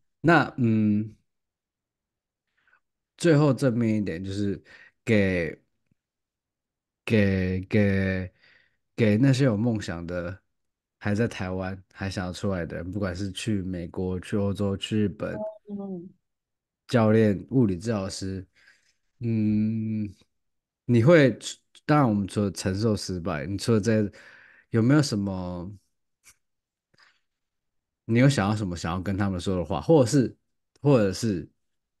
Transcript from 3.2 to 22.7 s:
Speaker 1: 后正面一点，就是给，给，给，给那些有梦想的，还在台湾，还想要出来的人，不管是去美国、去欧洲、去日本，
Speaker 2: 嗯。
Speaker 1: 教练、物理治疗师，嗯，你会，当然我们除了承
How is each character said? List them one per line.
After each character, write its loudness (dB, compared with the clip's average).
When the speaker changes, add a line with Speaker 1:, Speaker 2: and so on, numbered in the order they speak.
Speaker 1:
后 4
正 0
面 0
一 -2
点， -6
就 -8
是 -4
给， 0
给， 2
给， 0
给 4
那 6
些 2
有 2
梦 0
想 -8
的， -8
还 -2
在 0
台 -8
湾， -6
还 -8
想 -6
要 -8
出 -4
来 -4
的 -10
人， -10
不 -6
管 -4
是 -6
去 -4
美 -8
国、 -6
去 -8
欧 0
洲、 -2
去 -6
日 0
本， -8
Speaker 2:
嗯。 -12
Speaker 1:
教 4
练、 2
物 2
理 -2
治 -8
疗 -4
师， -10
嗯， -2
你 4
会， 8
当 2
然 4
我 0
们 -2
除 -4
了 0
承 -4